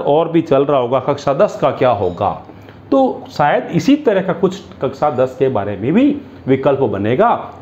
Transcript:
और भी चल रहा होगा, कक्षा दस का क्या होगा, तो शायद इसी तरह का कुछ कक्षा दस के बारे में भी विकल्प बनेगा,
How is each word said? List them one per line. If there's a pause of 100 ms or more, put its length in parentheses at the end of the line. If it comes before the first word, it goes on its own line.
और
भी
चल
रहा
होगा,
कक्षा
दस
का
क्या
होगा, (600)
तो
शायद
इसी
तरह
का
कुछ (200)
कक्षा
दस
के
बारे
में
भी (320)
विकल्प
बनेगा,